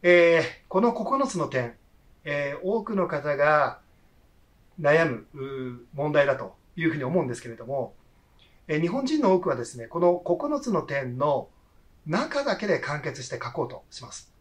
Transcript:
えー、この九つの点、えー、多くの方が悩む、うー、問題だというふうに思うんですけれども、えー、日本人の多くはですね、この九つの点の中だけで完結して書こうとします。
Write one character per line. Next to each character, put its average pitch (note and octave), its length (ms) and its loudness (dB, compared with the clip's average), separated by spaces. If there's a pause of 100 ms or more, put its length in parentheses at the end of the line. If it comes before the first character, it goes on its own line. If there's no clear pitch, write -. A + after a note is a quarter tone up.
え E3+ 360 8
ー、 D#3 60 2 (240)
こ - 140 2
の A#3 100 2
九 C4+ 340 -2
つ C4 80 -6
の D#3 140 -2
点、 B2 260 -4 (480)
え C#3+ 320 -4
ー、 C#3+ 80 -12
多 G#3 220 0
く A3+ 100 -6
の F3+ 140 0
方 D3 280 -2
が D3 440 2 (1000)
悩 D3+ 240 6
む、 A#2+ 300 -4
う D3 40 -16
ー、 C3 400 -8 (160)
問 D3 180 -2
題 C#3+ 140 6
だ C3 100 0
と B2 180 -12 (220)
い E3 80 -6
う E3 60 2
ふ D#3 40 -4
う - 20 -4
に C#3+ 60 -4
思 D#3 200 0
う - 20 0
ん - 40 -4
で B2 60 -6
す - 80 -14
け A#2+ 60 -14
れ A2+ 80 -14
ど A2+ 100 -16
も、 C3 280 -6 (720)
え D3+ 80 0
ー、 D#3 40 2
日 E3+ 60 2
本 B3 180 -2
人 D4+ 160 0
の F#3+ 140 6
多 F3+ 60 4
く E3+ 80 -4
は C#3 80 0
で A#2+ 80 -6
す B2+ 120 -14
ね、 A#2 120 -12
こ E3 100 -6
の F3 160 6
九 C#4 460 -2
つ B3 120 -4
の D#3 100 2
点 C3 360 -4
の C#3 300 0 (580)
中 C#4 380 -2
だ A3 120 -2
け G#3+ 120 -6
で D#3+ 100 2
完 C#3+ 240 -6
結 C#3 220 -8
し - 40 -14
て B2+ 140 -8
書 - 80 -8
こ D3+ 140 -4
う A#2 40 -10
と - 220 -16
し - 140 -18
ま A2 80 -18
す。 - 280 -20